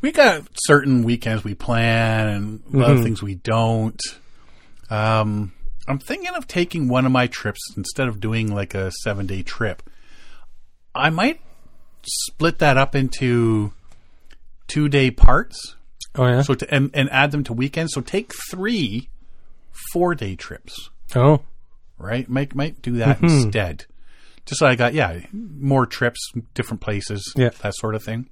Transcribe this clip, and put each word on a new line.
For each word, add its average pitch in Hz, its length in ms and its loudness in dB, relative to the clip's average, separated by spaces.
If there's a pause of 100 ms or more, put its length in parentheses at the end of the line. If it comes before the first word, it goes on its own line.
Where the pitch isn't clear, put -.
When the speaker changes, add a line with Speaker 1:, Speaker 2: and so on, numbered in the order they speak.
Speaker 1:
We 294 100 -2
got 233 320 4 (220)
certain 139 380 4
weekends 113 400 -2
we 104 100 -6
plan 113 720 2
and 104 360 -4 (100)
a 139 40 4
lot 127 120 6
of 143 80 8
Speaker 2:
Mm-hmm. 117 60 4
Speaker 1:
things 113 200 -2
we 101 120 -6
don't. 113 680 0 (880)
Um, 107 640 0 (340)
I'm 139 120 -2
thinking 359 340 -8
of 320 140 -8
taking 175 400 -2
one 127 180 2
of 127 60 4
my 123 160 4
trips, - 320 -6 (180)
instead 127 300 -4
of 104 120 -6
doing, 110 340 -2
like, 101 200 -6
a 95 180 -4 (120)
seven-day 98 400 -4
trip, - 400 -4 (1120)
I 135 140 2
might 202 300 0 (640)
split - 560 -4
that 143 180 4
up 135 180 2
into 117 800 0 (920)
two-day 143 440 2
parts. - 640 8 (400)
Speaker 2:
Oh, 131 120 2
yeah? 123 140 4
Speaker 1:
So 135 140 2
to, - 180 -6
and, 139 200 2
and 139 180 0
add 139 200 4
them 147 140 -2
to 117 80 -8
weekends. 143 400 -4
So 135 80 -6
take 202 300 -6 (180)
three 185 600 -4 (840)
four-day 156 420 -2
trips. - 540 -16 (260)
Speaker 2:
Oh. 139 260 6 (560)
Speaker 1:
Right? 123 300 -6
Might, 131 280 -4
might 147 260 -4
do 120 160 -4
that 117 200 4
Speaker 2:
Mm-hmm. - 80 2 (200)
Speaker 1:
instead. 101 400 -2 (600)
Just - 140 -6
so 151 80 4
I 127 80 6
got, 120 180 2
yeah, 90 260 0 (120)
more 143 540 0
trips, - 340 -2 (360)
different - 260 -6
places, 101 560 -6
Speaker 2:
Yeah. 123 120 4 (120)
Speaker 1:
that 101 140 -4
sort 110 200 -4
of 110 80 -6
thing. 113 280 -8